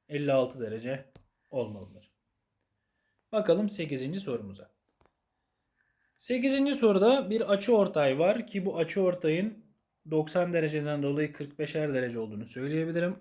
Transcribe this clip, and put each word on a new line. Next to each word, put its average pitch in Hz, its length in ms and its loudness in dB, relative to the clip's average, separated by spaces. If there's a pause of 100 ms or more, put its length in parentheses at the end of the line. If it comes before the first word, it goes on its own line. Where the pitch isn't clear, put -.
elli 143 240 -2
altı 131 280 0
derece 117 440 -6 (460)
olmalıdır. 107 600 -10 (1200)
Bakalım 202 360 2
sekizinci 147 520 -6
sorumuza. 107 500 -10 (1500)
Sekizinci 269 580 0
soruda 208 560 6
bir 220 220 0
açıortay 190 640 4
var 208 280 2
ki 190 200 -6
bu 175 120 -4
açıortayın 180 840 0 (460)
doksan 160 420 0
dereceden 151 500 0
dolayı 147 300 0
kırk - 260 -12
beşer 151 360 -2
derece 123 240 -2
olduğunu 107 280 -8
söyleyebilirim. 160 760 -2